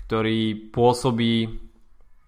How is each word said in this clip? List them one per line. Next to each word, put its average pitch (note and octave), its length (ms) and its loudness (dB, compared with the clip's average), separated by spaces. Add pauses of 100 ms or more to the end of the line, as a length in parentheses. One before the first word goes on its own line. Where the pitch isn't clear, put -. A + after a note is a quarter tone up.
ktorý A2 720 -2
pôsobí A#2 760 2 (800)